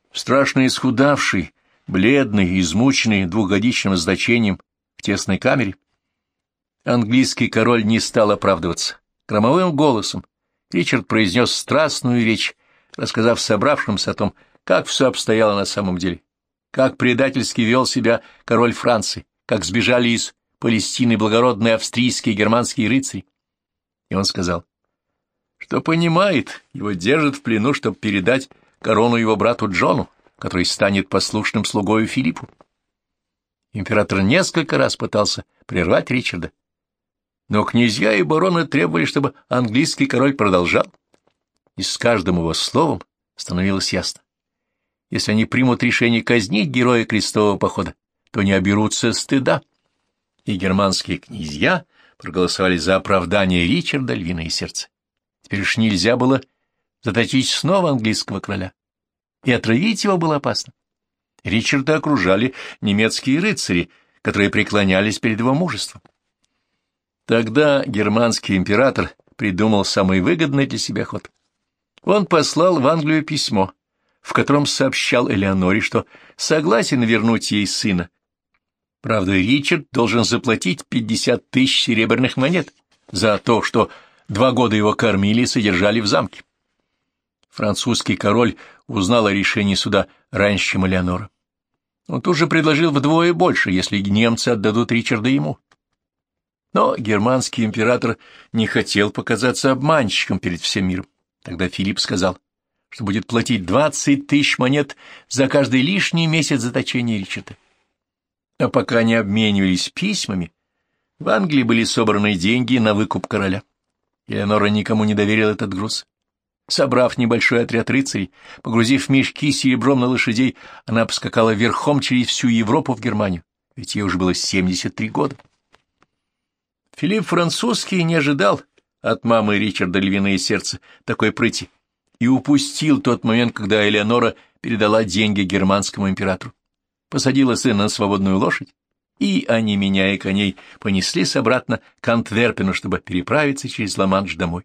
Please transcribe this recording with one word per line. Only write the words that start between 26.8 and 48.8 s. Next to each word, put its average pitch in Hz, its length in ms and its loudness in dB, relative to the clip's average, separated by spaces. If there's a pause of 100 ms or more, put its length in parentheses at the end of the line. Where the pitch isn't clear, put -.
держат 139 420 0
в - 60 -16
плену, 113 320 0
чтобы 107 240 -4
передать 107 520 0 (320)
корону 117 360 2
его 110 180 2
брату 107 340 0
Джону, 131 400 -2 (300)
который 90 260 -4
станет 101 440 0
послушным 104 560 -2
слугою 107 420 0
Филиппу. - 420 -4 (1200)
Император 101 480 0
несколько 156 560 0
раз 127 180 2
пытался 104 480 -2 (220)
прервать 92 440 0
Ричарда, 95 420 -4 (1000)
но 104 140 2
князья 110 500 2
и 95 100 2
бароны 165 420 0
требовали, 160 400 -2
чтобы 139 300 -2 (140)
английский 123 580 0
король 135 260 0
продолжал, 90 580 0 (840)
и 98 80 -10
с - 140 -6
каждым 98 400 0
его 82 160 -2
словом 131 480 -2 (340)
становилось 95 580 -4
ясно: - 280 -6 (880)
если 107 200 -4
они 107 140 2
примут 123 380 0
решение 120 400 2
казнить 123 460 0
героя 123 360 2
крестового 104 520 0
похода, 92 360 -4 (380)
то 104 100 -2
не 98 120 2
оберутся 101 600 0